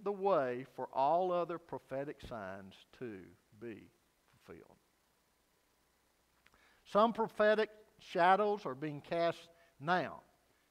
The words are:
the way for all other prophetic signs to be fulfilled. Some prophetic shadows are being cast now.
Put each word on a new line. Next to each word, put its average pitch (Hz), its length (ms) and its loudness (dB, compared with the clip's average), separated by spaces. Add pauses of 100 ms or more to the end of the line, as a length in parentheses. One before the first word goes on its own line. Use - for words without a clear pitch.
the 196 80 -2
way 147 540 2 (100)
for 127 180 -6
all 170 380 4
other 170 260 -2
prophetic 139 600 -8 (120)
signs 95 460 -10 (240)
to 110 180 -10 (420)
be 104 300 -14 (560)
fulfilled. 82 320 -20 (2000)
Some 214 280 4
prophetic 214 560 2 (300)
shadows 196 680 2
are 127 100 -6
being 143 260 -8
cast 170 480 -2 (300)
now. 139 420 -2 (500)